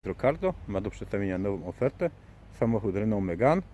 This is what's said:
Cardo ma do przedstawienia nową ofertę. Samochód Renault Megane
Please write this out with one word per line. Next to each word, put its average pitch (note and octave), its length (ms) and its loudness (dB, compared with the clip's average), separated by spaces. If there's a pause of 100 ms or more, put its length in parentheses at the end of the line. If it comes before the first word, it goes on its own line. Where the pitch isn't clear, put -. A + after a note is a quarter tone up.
Cardo D3 520 0 (140)
ma G2 120 0
do G#2 100 -2
przedstawienia G2 480 -2
nową F#2+ 300 -2
ofertę. C#3+ 420 0 (480)
Samochód A2 380 2
Renault G#2 280 0
Megane A#2+ 380 4 (120)